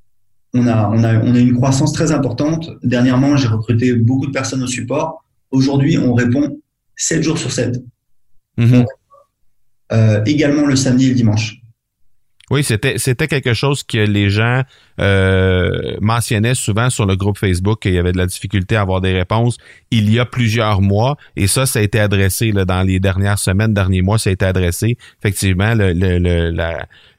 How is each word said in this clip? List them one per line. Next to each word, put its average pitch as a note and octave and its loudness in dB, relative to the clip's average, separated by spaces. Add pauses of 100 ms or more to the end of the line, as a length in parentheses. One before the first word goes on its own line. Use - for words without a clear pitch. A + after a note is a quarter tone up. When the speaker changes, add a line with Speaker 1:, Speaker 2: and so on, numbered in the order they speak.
(540)
Speaker 1:
on B2 0
a, A2 0
on A2+ 2
a, A2+ 2
on B2 2
a B2 4
une B2 4
croissance C#3 0
très D#3+ 0
importante. D3 -2 (140)
Dernièrement, B2+ 2
j'ai B2 2
recruté A#2 0
beaucoup B2+ 0
de - -6
personnes C3 -4
au B2 -6
support. C3 -6 (260)
Aujourd'hui, C#3 2
on B2 2
répond B2 0 (360)
sept E3 -4
jours D#3+ -2
sur C3 -6
sept. A#2+ -4 (760)
Speaker 2:
Mhm. A#2+ 4 (1080)
Speaker 1:
Euh, A2 2
également D3+ 0
le C#3 2
samedi B2+ 2
et C3 2
le A#2+ 2
dimanche. A2 0 (920)
Speaker 2:
Oui, C#3+ 0
c'était, A2+ -2
c'était C3+ -2
quelque C3 -2
chose C#3 -2
que - -6
les G2+ 2
gens, A#2 0 (380)
euh, F#2+ 2
mentionnaient A2+ 0
souvent A2+ -2
sur A#2 -2
le F#2+ 2
groupe G2 -2
Facebook, G2 0
qu'il G2 0
y F2+ 2
avait F2+ 0
de F2+ -2
la F2+ 0
difficulté G2 -4
à G#2 2
avoir F#2 -2
des F#2+ 0
réponses A2 0 (340)
il G#2+ 2
y A2 4
a B2 0
plusieurs G#2+ 0
mois. G#2 0 (180)
Et F#2+ 0
ça, C3 0
ça C3 -2
a - 2
été G#2 0
adressé, G2+ 0
là, G2 0
dans F#2 0
les F#2+ 0
dernières G2 0
semaines, G#2 0
derniers F#2+ 0
mois, G2 2
ça G#2+ -2
a F#2+ 2
été G2 -2
adressé. F#2+ 0 (220)
Effectivement, G2+ 0
le, G2 2
le, F2+ 0
le, E2+ 0
la, E2 -6 (320)